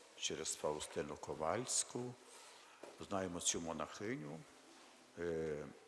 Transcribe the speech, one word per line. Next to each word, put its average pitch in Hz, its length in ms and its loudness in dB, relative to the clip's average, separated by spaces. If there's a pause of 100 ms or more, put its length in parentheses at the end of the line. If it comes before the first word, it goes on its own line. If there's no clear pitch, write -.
(160)
через - 380 0
Фаустину 76 600 2
Ковальську, 113 1000 2 (920)
знаємо 92 320 2
цю 95 200 4
монахиню, 82 800 -2 (800)
е, 80 480 2 (220)